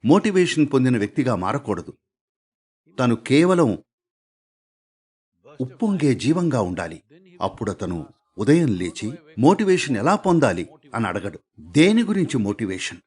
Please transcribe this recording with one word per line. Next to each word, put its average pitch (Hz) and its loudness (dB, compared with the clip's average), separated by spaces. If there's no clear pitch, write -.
మోటివేషన్ 180 2
పొందిన 127 2
వ్యక్తిగా 113 -2
మారకూడదు. 90 -6
తను 120 2
కేవలం 151 2
ఉప్పొంగే 151 0
జీవంగా 147 0
ఉండాలి. 85 -6
అప్పుడతను 92 -6
ఉదయం 147 2
లేచి, 95 -6
"మోటివేషన్ 170 2
ఎలా 156 2
పొందాలి?" 139 0
అని 113 -4
అడగడు. 92 -8
దేని 180 2
గురించి 190 -2
మోటివేషన్? 98 -6